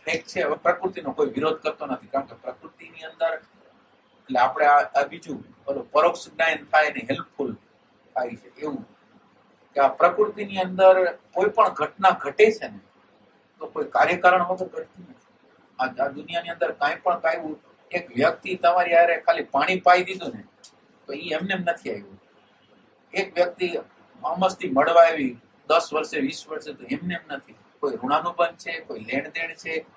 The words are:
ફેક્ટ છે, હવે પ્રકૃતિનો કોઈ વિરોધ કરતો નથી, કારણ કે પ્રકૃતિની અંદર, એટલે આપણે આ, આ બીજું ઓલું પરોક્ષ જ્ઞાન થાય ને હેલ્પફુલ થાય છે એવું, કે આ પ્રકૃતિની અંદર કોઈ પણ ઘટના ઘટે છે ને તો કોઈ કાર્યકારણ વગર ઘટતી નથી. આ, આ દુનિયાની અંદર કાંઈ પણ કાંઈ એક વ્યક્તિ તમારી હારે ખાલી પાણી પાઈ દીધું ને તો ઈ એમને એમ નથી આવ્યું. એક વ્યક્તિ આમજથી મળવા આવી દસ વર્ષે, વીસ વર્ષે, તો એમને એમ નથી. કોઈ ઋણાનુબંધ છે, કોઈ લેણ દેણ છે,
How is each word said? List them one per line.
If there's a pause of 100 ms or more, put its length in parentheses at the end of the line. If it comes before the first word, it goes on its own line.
ફેક્ટ
છે,
હવે
પ્રકૃતિનો
કોઈ
વિરોધ
કરતો
નથી,
કારણ
કે
પ્રકૃતિની
અંદર,
એટલે
આપણે
આ, (160)
આ
બીજું (240)
ઓલું
પરોક્ષ
જ્ઞાન
થાય
ને
હેલ્પફુલ (640)
થાય
છે
એવું, (880)
કે
આ
પ્રકૃતિની
અંદર (360)
કોઈ
પણ
ઘટના
ઘટે
છે
ને (800)
તો
કોઈ
કાર્યકારણ
વગર
ઘટતી
નથી. (520)
આ, (100)
આ
દુનિયાની
અંદર
કાંઈ
પણ
કાંઈ (360)
એક
વ્યક્તિ
તમારી
હારે
ખાલી
પાણી
પાઈ
દીધું
ને (640)
તો
ઈ
એમને
એમ
નથી
આવ્યું. (960)
એક
વ્યક્તિ (520)
આમજથી
મળવા
આવી (380)
દસ
વર્ષે,
વીસ
વર્ષે,
તો
એમને
એમ
નથી. (220)
કોઈ
ઋણાનુબંધ
છે,
કોઈ
લેણ
દેણ
છે, (240)